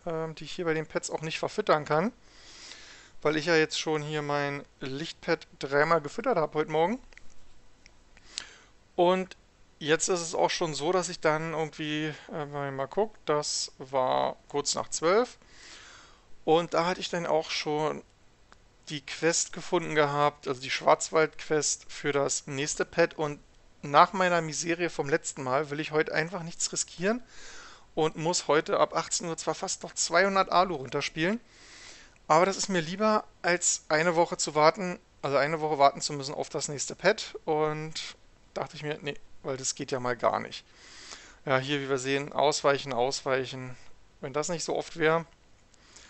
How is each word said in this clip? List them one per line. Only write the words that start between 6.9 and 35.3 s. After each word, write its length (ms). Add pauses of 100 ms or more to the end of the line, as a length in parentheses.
Und 440 (400)
jetzt 320
ist 100
es 140
auch 160
schon 240
so, 180
dass 160
ich 100
dann 360
irgendwie, 540
äh, 60 (140)
wenn 240
man 240
mal 100
guckt, 380
das 540
war 580 (120)
kurz 260
nach 160
zwölf. 480 (1080)
Und 300
da 120
hatte 140
ich 80
dann 180
auch 240
schon 520 (840)
die 160
Quest 480
gefunden 420
gehabt, 540
also 120
die 100
Schwarzwald-Quest 1160
für 240
das 340
nächste 380
Pet. 300
Und 240 (440)
nach 300
meiner 280
Miserie 500
vom 180
letzten 340
Mal 280
will 100
ich 120
heute 200
einfach 300
nichts 300
riskieren 500 (720)
und 220
muss 320
heute 320
ab 160
achtzehn 320
Uhr 80
zwar 180
fast 280
noch 120
zweihundert 560
Alu 260
runterspielen, 640 (840)
aber 200
das 100
ist 120
mir 120
lieber, 440 (180)
als 460
eine 280
Woche 200
zu 180
warten, 440 (220)
also 160